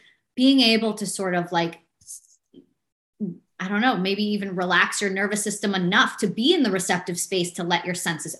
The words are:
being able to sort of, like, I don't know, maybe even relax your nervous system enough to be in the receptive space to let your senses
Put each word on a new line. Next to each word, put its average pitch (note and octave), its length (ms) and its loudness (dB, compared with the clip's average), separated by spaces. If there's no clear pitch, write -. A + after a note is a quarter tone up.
being C4 260 6
able A3+ 340 4
to G#3 100 -6
sort F#3 300 -4
of, E3+ 160 -2
like, E3+ 300 -2
I F#3 80 -6
don't G3+ 140 0
know, B3 140 2
maybe G3 280 0
even G3+ 320 -2
relax F3+ 460 2
your G3 100 -2
nervous G3+ 320 -2
system G#3 320 -2
enough F#3+ 420 2
to G#3 100 0
be A3+ 240 0
in F4 120 4
the G#3 80 2
receptive F3+ 480 -2
space F3 320 -2
to F#3 120 -6
let E3+ 220 0
your F3+ 80 -4
senses D#3+ 460 -6